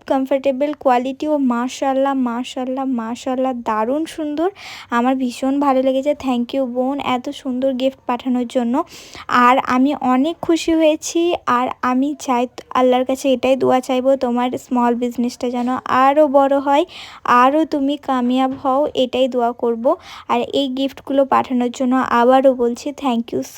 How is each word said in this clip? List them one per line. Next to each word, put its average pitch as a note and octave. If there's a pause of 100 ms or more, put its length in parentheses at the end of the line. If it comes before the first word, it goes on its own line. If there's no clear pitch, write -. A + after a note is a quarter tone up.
কমফোর্টেবল, C#4
কোয়ালিটিও C4+
মাশাআল্লাহ, C4+
মাশাআল্লাহ, B3+
মাশাআল্লাহ, B3+
দারুণ A#3
সুন্দর। D#4 (400)
আমার B3
ভীষণ C4
ভালো C4
লেগেছে। C4+
Thank B3+
you C4+
বোন, B3+
এত B3+
সুন্দর C4+
গিফট C4
পাঠানোর B3
জন্য। B3 (440)
আর B3
আমি C4
অনেক C4
খুশি E4
হয়েছি। D#4+ (100)
আর B3
আমি C4
চাই, B3 (220)
আল্লাহর B3+
কাছে C4
এটাই B3+
দোয়া B3+
চাইবো, B3+
তোমার B3
স্মল A#3+
বিজনেসটা A#3+
যেন B3 (180)
আরও C#4
বড় C#4
হয়, C#4+ (380)
আরও C4+
তুমি C#4+
কামিয়াব C4 (100)
হও, C#4
এটাই B3+
দোয়া A#3+
করব। A#3 (320)
আর A#3+ (120)
এই C#4
গিফটগুলো C4+
পাঠানোর B3
জন্য B3+
আবারও C4
বলছি, A#3+
thank A#3+
you C4 (140)